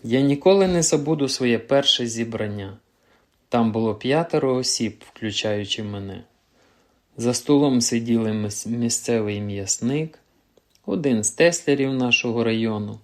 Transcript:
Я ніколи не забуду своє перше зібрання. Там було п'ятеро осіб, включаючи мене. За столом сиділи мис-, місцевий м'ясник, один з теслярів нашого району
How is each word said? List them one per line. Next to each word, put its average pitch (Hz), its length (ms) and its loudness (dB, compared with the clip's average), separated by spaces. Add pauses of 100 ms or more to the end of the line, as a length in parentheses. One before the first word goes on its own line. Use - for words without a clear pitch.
Я 120 180 2
ніколи 185 460 4
не 175 160 2
забуду 147 460 0
своє 120 300 0
перше 139 480 2
зібрання. 107 680 -6 (720)
Там 117 220 2
було 110 240 0
п'ятеро 135 600 0
осіб, 123 480 -4 (100)
включаючи 104 720 -4
мене. 98 400 -10 (960)
За 120 160 0
столом 139 480 2
сиділи 117 500 0
мис-, 104 360 -6
місцевий 117 760 -2
м'ясник, 113 800 -4 (680)
один 143 380 0
з - 80 -2
теслярів 143 600 2
нашого 120 500 0
району 110 600 -2